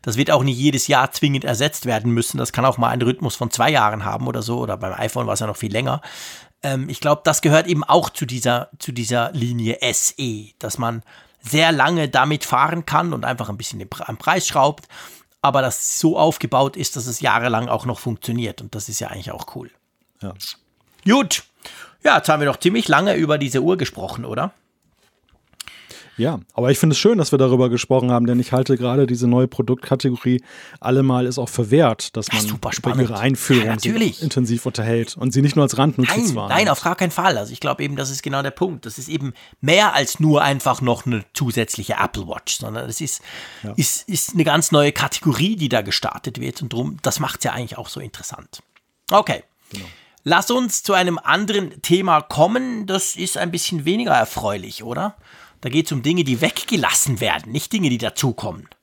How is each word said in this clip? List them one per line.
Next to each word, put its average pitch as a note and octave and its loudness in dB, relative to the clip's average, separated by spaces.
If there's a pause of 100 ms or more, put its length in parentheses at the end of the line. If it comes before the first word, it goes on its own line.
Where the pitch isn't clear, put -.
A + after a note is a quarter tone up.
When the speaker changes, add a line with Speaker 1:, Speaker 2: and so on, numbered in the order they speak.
Speaker 1:
Das A2 -4
wird C#3+ 0
auch C3 4
nicht C3 0
jedes C3+ 2
Jahr C3+ 2
zwingend C#3 0
ersetzt C3+ -2
werden A#2 0
müssen. A#2 0
Das B2 -4
kann B2 0
auch B2+ 4
mal A#2 2
einen A#2+ -2
Rhythmus B2+ 0
von A#2+ -4
zwei A#2+ 2
Jahren G#2+ 2
haben G#2 -4
oder A2+ -4
so, A#2 -4
oder G#2 -4
beim F#2+ -8
iPhone A2+ -4
war G#2 -2
es G2+ -4
ja G#2+ -4
noch G2+ -6
viel G#2 -6
länger. B2+ -2 (640)
Ähm, C3+ -4
ich - -10
glaub, D3 0
das D#3 2
gehört D#3+ 6
eben D#3 0
auch E3 4
zu - -6
dieser, A#2+ -2
zu - -10
dieser A#2 -2
Linie A#2+ -2
S - 0
E, G#2+ -6 (100)
dass - -8
man A#2 -4 (400)
sehr D#3 2
lange D3+ 2
damit C#3 2
fahren D#3 0
kann E3 0
und B2 -6
einfach B2 -4
ein G#2 -8
bisschen - -10
den F#2+ -14
Pre-, - -12
am A2 -8
Preis E3+ 0
schraubt, D3 2 (560)
aber C#3 4
das - -4
so E3 2
aufgebaut C#3 2
ist, D3 -6
dass A#2+ -6
es A#2 -6
jahrelang A#2 0
auch A2+ -2
noch A#2+ -4
funktioniert A#2 -6
und G#2+ -16
das G#2 -10
ist G#2+ -6
ja - -8
eigentlich - -10
auch - -14
cool. - -14 (520)
Speaker 2:
Ja. F#2+ -10 (720)
Speaker 1:
Gut. A3+ 2 (580)
Ja, D3 6
jetzt - 0
haben D3+ 4
wir D3 2
doch C#3+ 0
ziemlich G#3+ 2
lange F3 4
über D3+ 2
diese C3+ 0
Uhr F3 2
gesprochen, A#2 -6
oder? B2 -6 (1700)
Speaker 2:
Ja, B2+ 0 (140)
aber B2 2
ich C3+ 4
finde D#3 6
es C3+ 2
schön, A3+ 6
dass D#3 2
wir C#3+ 4
darüber B2+ 6
gesprochen B2 2
haben, A#2+ 4
denn B2 2
ich B2 0
halte C3 4
gerade B2 2
diese A#2+ 0
neue B2 4
Produktkategorie B2 0 (360)
allemal B2+ 2
ist B2 -4
auch A#2 -4
verwehrt, A#2+ 2
dass A2 -6
Speaker 1:
Ja, - -4
Speaker 2:
man G#2+ 0
Speaker 1:
super G#2 -6
Speaker 2:
über - -4
Speaker 1:
spannend. B2+ 0
Speaker 2:
ihre G#2+ -6
Einführung B2 2
Speaker 1:
Ja, A2 0
Speaker 2:
sich - -2
Speaker 1:
natürlich. A3 0
Speaker 2:
intensiv B2 0
unterhält A#2 -2
und B2+ -2
sie C3+ 4
nicht C#3+ 4
nur D3+ 6
als C3 0
Randnotiz C3 2 (140)
Speaker 1:
Nein, C#3+ 0
Speaker 2:
wahrnimmt. G#2+ 0
Speaker 1:
nein, G#3 2
auf C#3+ 0
gar E3+ 0
keinen F3+ 0
Fall. F3 2
Also G#2 -6
ich A#2+ -12
glaube C#3 -4
eben, C#3+ -4
das C3+ -4
ist C3+ -8
genau C#3 -4
der C#3 -4
Punkt. F3 -4
Das A2+ -12
ist C3 -14
eben C#3 -4 (300)
mehr F#3 4
als C#3 0
nur D3+ 6
einfach C#3 0
noch A#2+ 2
eine A2+ -2
zusätzliche A#2 -2
Apple G2 -4
Watch, - -6
sondern A2+ -8
es A2 -8
ist, D3+ -6 (440)
Speaker 2:
Ja. G#2 -8
Speaker 1:
ist, - -2
ist - -4
eine E3 4
ganz D#3 2
neue D3 4
Kategorie, D3+ 0
die D#3 -2
da A#2 2
gestartet A2 -6
wird B2+ -8
und B2 -8
drum, B2 -4
das - -2
macht's - -6
ja - -2
eigentlich A#2+ -8
auch - -12
so - -12
interessant. - -16 (480)
Okay. G3+ 2 (300)
Speaker 2:
Genau. G2 -14 (400)
Speaker 1:
Lass F3 2
uns B3 0
zu G3+ 0
einem F3+ 2
anderen F#3+ -2
Thema F3 4
kommen. A3 0
Das F#3+ -2
ist - -4
ein F3 -2
bisschen E3 -4
weniger G3 0
erfreulich, G#2+ -2
oder? C#3 -6 (440)
Da C#3+ -8
geht's D#3 0
um C3 -2
Dinge, E3 2
die B2+ 0
weggelassen - 0
werden, F#2+ -2
nicht C#3+ -4
Dinge, F#3 0
die B2 0
dazukommen. G#2+ -4 (160)